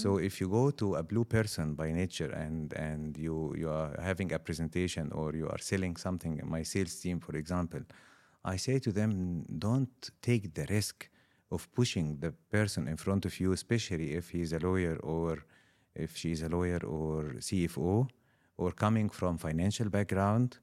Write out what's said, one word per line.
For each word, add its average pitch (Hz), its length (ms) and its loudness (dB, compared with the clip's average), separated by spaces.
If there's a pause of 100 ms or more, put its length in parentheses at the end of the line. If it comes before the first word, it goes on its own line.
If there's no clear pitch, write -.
So 101 80 2 (200)
if - 120 -4
you 95 60 0 (140)
go 135 40 6 (160)
to 107 60 2 (140)
a - 20 -4
blue 110 220 0
person 104 560 0
by 80 100 0
nature 85 400 0 (120)
and, 78 280 -4 (180)
and 76 280 -4
you, 78 440 -2
you 80 80 0 (120)
are 78 120 -2 (160)
having 92 220 0
a - 80 0
presentation 82 720 -2
or 76 300 -2
you 78 120 -2
are - 80 -6 (100)
selling 92 260 0
something, 87 360 -2 (240)
my 80 60 -2
sales 92 400 -2
team, 87 160 0
for - 160 -8
example, 85 460 -2 (640)
I 92 120 0
say 131 220 0
to 120 200 0
them, 110 120 4 (560)
"Don't 127 280 2 (260)
take 117 240 4 (140)
the 73 60 -2 (120)
risk - 200 0 (520)
of 87 120 -2 (180)
pushing 101 280 2 (160)
the 80 80 -2 (260)
person 104 300 2
in 80 100 -2
front 98 280 2
of 90 160 -2
you, 92 120 4
especially 90 560 0 (100)
if 85 140 -6
he's 85 200 0
a 82 140 -2
lawyer 90 280 2 (200)
or 82 160 0 (760)
if - 140 -10
she's 82 220 -2
a 80 80 -4
lawyer 87 300 2 (160)
or 78 400 -2 (120)
C - 20 -6 (240)
F - 40 -6
O 98 300 4 (540)
or 87 100 0 (140)
coming 107 220 4 (120)
from 87 180 0
financial 85 600 0
background 104 520 4 (140)